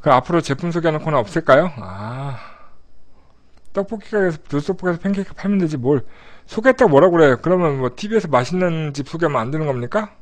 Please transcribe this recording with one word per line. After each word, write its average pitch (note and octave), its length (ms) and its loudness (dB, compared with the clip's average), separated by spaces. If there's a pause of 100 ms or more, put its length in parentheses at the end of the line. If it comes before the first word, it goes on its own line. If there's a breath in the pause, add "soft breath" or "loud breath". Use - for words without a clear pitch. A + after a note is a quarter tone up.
그 D3+ 100 2
앞으로 D#3 300 2
제품 E3+ 300 -4
소개하는 D#3+ 300 0
코너 D#3 160 0
없을까요? D3+ 600 2
아, A2+ 600 -10 (1400 loud breath)
떡볶이 G3+ 360 -6
가게에서, F#3 280 0 (120)
르소떡볶이 D3 360 -2
가게에서 E3+ 160 -2
팬케이크 G3 320 -2
팔면 G3 260 0
되지 D#3 180 0
뭘 B2+ 280 0 (400 soft breath)
소개했다고 A#3+ 440 4
뭐라고 E3+ 280 6
그래. C#3+ 240 8
그러면 E3 380 2
뭐 B2+ 160 -2
티비에서 G#3+ 340 -2
맛있는 D#3 640 0
집 C3+ 140 -8
소개하면 D#3+ 320 0
안 A#2 120 -4
되는 D#3 160 -4
겁니까? C3+ 540 -4